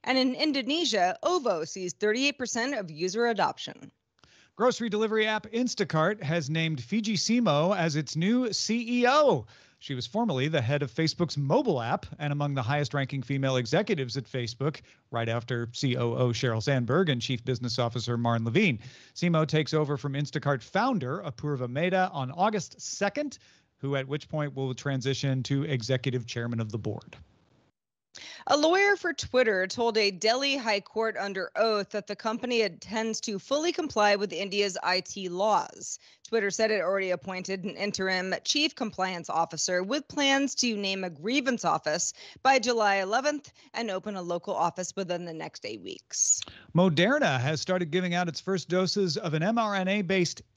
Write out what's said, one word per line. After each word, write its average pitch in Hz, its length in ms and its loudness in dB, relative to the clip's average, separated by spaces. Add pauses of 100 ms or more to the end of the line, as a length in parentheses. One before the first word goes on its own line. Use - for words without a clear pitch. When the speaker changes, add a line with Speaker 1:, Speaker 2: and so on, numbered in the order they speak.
Speaker 1:
And 262 120 2
in 254 180 4
Indonesia, 262 880 0
OVO 233 400 2
sees 180 280 -6
thirty-eight 247 460 0
percent 247 360 -2
of 190 160 -6
user 185 360 0
adoption. - 640 -2 (680)
Speaker 2:
Grocery 233 320 2
delivery 214 380 2
app 214 220 -2
Instacart 214 760 0
has 151 260 0
named 160 340 0
Fiji 214 340 -2
Simo 190 600 2
as 165 200 0
its 151 200 -4
new 220 360 2
C 240 500 0
E 240 60 6
O. 262 380 4 (320)
She - 180 -8
was 123 100 -6
formerly 160 400 0
the 160 140 2
head 139 240 2
of 127 80 -6
Facebook's 160 440 0
mobile 151 460 2
app 131 240 -2 (140)
and 147 120 -2
among 143 220 -2
the 135 80 0
highest-ranking 139 600 -2
female 135 320 0
executives 135 600 0
at 135 140 -6
Facebook, 131 500 -4 (300)
right 117 180 -2
after 117 440 -2
C 127 240 0
O 120 180 0
O 127 140 4
Sheryl 113 340 0
Sandberg 139 460 2
and 123 120 0
Chief 120 240 -4
Business 123 360 -2
Officer 120 360 -2
Marn 117 280 2
Levine. 131 340 4 (380)
Simo 165 280 4
takes 156 300 2
over 147 220 2
from 139 160 -4
Instacart 139 500 -2
founder 190 640 0
Apurva 135 420 -4
Mehta 180 440 2
on 135 180 -4
August 196 500 0
second, 220 580 -4 (400)
who 139 180 -2
at 135 100 -2
which 143 220 -6
point 147 260 -4
will 135 180 -2
transition 131 720 -2
to 139 220 0
executive 127 600 -2
chairman 117 340 -4
of 110 100 -4
the 113 80 -6
board. 104 380 -8 (1300)
Speaker 1:
A 285 100 6
lawyer 370 380 6
for 339 200 -2
Twitter 214 520 0
told 233 300 -2
a 208 140 4
Delhi 254 480 0
high 214 220 0
court 220 380 -4
under 190 380 -4
oath 208 340 2
that 208 160 -6
the 208 80 -8
company 233 460 -2
intends 220 600 -4
to 202 160 -4
fully 302 340 0
comply 214 440 2
with 196 160 -4
India's 196 480 -2
I 185 200 0
T 185 280 -10
laws. 185 680 0 (300)
Twitter 202 220 2
said 220 200 2
it 208 120 2
already 190 280 0
appointed 185 540 -4
an 202 120 -6
interim 190 580 0 (100)
chief 202 300 0
compliance 185 560 -4
officer 170 520 0
with 269 260 -4
plans 277 480 2
to 233 200 0
name 190 280 -2
a 180 60 -4
grievance 240 540 -2
office 160 480 0 (300)
by 262 160 6
July 220 380 2
eleventh 254 540 0 (220)
and 226 180 -4
open 196 260 -6
a 185 60 -6
local 175 320 -4
office 175 400 -2
within 175 300 -4
the 170 80 -8
next 156 320 -12
eight 110 160 -8
weeks. - 640 -2 (320)
Speaker 2:
Moderna 175 640 4
has 143 220 0
started 180 280 -2
giving 180 240 0
out 175 140 0
its 156 120 -6
first 185 280 -4
doses 185 480 0
of 160 160 -2
an 156 100 0
M 220 140 2
R 220 180 0
N 185 140 0
A-based 190 540 0 (140)